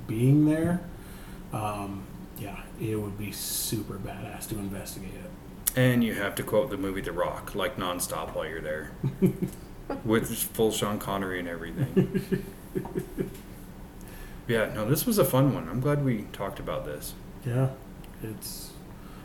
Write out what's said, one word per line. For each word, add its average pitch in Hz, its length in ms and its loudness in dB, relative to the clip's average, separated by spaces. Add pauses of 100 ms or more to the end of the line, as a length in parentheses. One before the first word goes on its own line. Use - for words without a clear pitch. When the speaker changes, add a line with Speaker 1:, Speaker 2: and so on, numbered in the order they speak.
Speaker 1:
being 135 380 8
there, 165 360 6 (720)
um, 101 500 -4 (360)
yeah, 101 220 -8 (200)
it 110 160 0
would 104 220 -2
be 101 140 -4
super - 600 -2
badass 98 540 -8
to 107 100 -4
investigate 98 560 -6
it. 95 160 -10 (480)
Speaker 2:
And 123 260 8
you 107 100 2
have 98 220 0
to 110 60 0
quote 107 280 4
the 101 60 -2
movie 95 240 0
The 90 120 -2
Rock, 80 420 -2
like, 92 220 0
nonstop 87 580 -2
while 85 120 0
you're 80 140 -4
there. 78 300 -4 (300)
Speaker 1:
<laughs> - 840 0
Speaker 2:
With 113 260 4 (240)
full 110 160 4
Sean 104 280 0
Connery 95 420 -2
and 87 80 -6
everything. 131 960 0 (300)
Speaker 1:
<laughs> - 560 -4 (1200)
Speaker 2:
Yeah, 113 260 4
no, 104 140 0
this 160 180 4
was 214 120 4
a 175 60 10
fun 131 300 6
one. 85 140 -2
I'm 104 120 -2
glad 143 240 4
we 117 180 2 (100)
talked 95 260 -4
about 87 260 -2
this. 73 300 -6 (320)
Speaker 1:
Yeah, 127 220 4 (540)
it's, - 500 -10 (520)